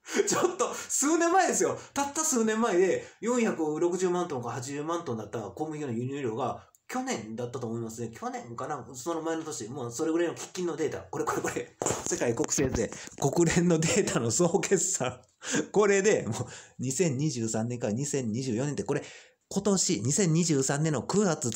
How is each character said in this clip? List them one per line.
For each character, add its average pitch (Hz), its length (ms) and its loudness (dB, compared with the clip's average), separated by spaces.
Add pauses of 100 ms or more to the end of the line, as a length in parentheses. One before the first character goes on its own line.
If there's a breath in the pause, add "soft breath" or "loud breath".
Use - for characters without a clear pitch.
(240 loud breath)
ち - 120 2
ょ - 180 2
っ - 20 -12
と、 - 180 0
数 - 440 0
年 339 140 4
前 349 160 6
で 226 60 2
す 180 80 2
よ。 135 160 0 (160 loud breath)
た 277 80 0
っ 285 100 -2
た 311 120 -2
数 233 200 2
年 220 160 2
前 214 180 2
で、 185 280 4 (140 loud breath)
四 240 200 2
百 156 400 0
六 175 160 2
十 185 120 2
万 175 200 0
ト 139 100 -4
ン 117 40 -6
か 120 80 -6
八 123 220 -6
十 147 100 -4
万 170 220 -2
ト 123 100 -4
ン 110 40 -4
だ 107 60 -6
っ 104 60 -14
た 117 100 -4
小 104 260 -6
麦 151 140 -6
の 139 120 -4
輸 117 120 -2
入 139 180 -4
量 113 140 -2
が、 - 320 -4 (200)
去 254 140 -4
年 113 320 -6
だ 120 120 -6
っ 120 40 -6
た 131 80 -6
と 120 80 -6
思 113 120 -4
い - 20 -4
ま 113 100 -6
す 117 120 -8
ね。 113 120 -6
去 - 160 -6
年 117 240 -10
か 131 140 -8
な？ 139 260 -6
そ 165 200 -4
の 160 80 -4
前 165 140 -2
の 160 60 -4
年。 123 260 -8
も 123 200 -6
う 120 40 -10
そ 156 120 -2
れ 160 80 0
ぐ 165 60 2
ら 175 80 2
い - 20 2
の 139 60 -4
喫 - 180 -12
緊 185 120 -4
の 160 120 -2
デ 143 120 0
ー 117 40 -6
タ。 - 60 -6
こ 143 200 -10
れ、 156 60 -2
こ - 100 0
れ、 - 80 -2
こ - 60 0
れ。 - 280 -6 (300)
世 180 100 0
界 127 200 2
国 151 100 0
政 131 300 2
で、 110 140 0 (300 loud breath)
国 165 300 4
連 175 160 4
の 165 140 6
デ 160 240 2
ー - 80 -2
タ 156 80 2
の 117 100 0
総 175 300 4
決 190 180 2
算。 - 420 -2 (520 loud breath)
こ 202 160 6
れ 196 140 4
で、 202 260 4
も 113 100 -4
う、 117 80 -4 (320 loud breath)
二 127 140 -4
千 151 260 2
二 156 120 2
十 117 180 -2
三 113 180 -2
年 120 140 -6
か 120 80 -2
ら 104 40 0
二 135 140 -2
千 131 240 -2
二 117 120 -2
十 127 120 -2
四 123 100 0
年 147 100 -2
っ - 20 -8
て、 - 80 -4
こ 143 100 -2
れ、 143 80 -2 (460 loud breath)
今 196 160 -2
年、 185 380 2
二 120 100 0
千 170 200 2
二 170 120 4
十 147 180 2
三 143 220 0
年 160 80 2
の 117 100 0
九 202 220 2
月 156 320 2